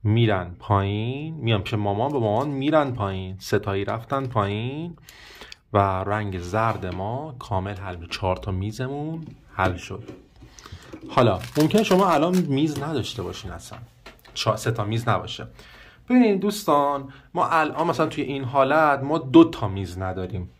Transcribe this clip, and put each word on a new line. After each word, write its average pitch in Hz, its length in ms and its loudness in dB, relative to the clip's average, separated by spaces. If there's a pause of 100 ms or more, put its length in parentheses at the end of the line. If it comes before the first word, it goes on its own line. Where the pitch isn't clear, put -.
می‌رن 104 560 2
پایین، 110 760 0
میان 117 280 0
پیش - 120 -6
مامان، 104 380 0
به 143 60 0
مامان 113 300 2
می‌رن 143 440 2
پایین، 95 460 -4
ستایی 101 460 -2
رفتن 117 420 -4
پایین 120 680 -4 (760)
و 104 60 4
رنگ 98 600 0
زرد 92 560 -2
ما 123 440 -6
کامل 98 360 -4
حل 92 220 -10
می‌شه، 82 140 -14
چهار 92 260 -2
تا 101 140 -8
میزمون 139 760 -6 (260)
حل 92 240 0
شد. - 340 -12 (1000)
حالا 110 300 4 (180)
ممکنه 160 260 4
شما 190 280 4
الان 165 280 4
میز 147 440 0
نداشته 143 400 -4
باشین، 92 280 -10
اصلاً - 280 -14 (560)
چهار، 107 220 0
سه - 140 -4
تا 110 140 -2
میز 113 240 -2
نباشه. 92 380 -2 (600)
ببینید 226 320 6
دوستان، 143 720 0 (220)
ما 131 140 0
الان 156 380 2
مثلاً 160 200 2
توی 143 180 -4
این 139 200 -6
حالت 139 580 4
ما 151 160 0
دو 143 260 8
تا 165 240 -2
میز 92 300 -6
نداریم. 92 600 -6